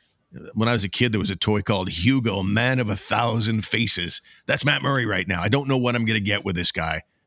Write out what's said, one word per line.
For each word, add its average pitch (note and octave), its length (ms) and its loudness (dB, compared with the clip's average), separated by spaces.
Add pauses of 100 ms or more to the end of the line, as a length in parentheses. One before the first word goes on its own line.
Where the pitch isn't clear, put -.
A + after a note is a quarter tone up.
(540)
when A2 140 0
I A#2+ 60 2
was G2+ 100 0
a G2 40 -4
kid, A#2+ 240 0
there G#2+ 60 0
was F#2 140 0
a F#2 40 -4
toy G#2 240 0
called F#2 280 0
Hugo, G#2+ 500 2
a F#2+ 60 0
man A#2+ 340 2
of A#2 100 0
a G2+ 60 -2
thousand A2 720 0
faces. G2 580 -2 (240)
That's - 180 0
Matt D3 160 2
Murray C3 260 0
right F#2+ 200 0
now. F2 160 -2
I G2+ 60 0
don't C3+ 180 2
know C3+ 100 2
what B2 200 2
I'm A#2 80 0
gonna A2 160 2
get G2+ 240 -2
with F#2+ 100 0
this F2 160 0
guy, D#2+ 320 -2 (240)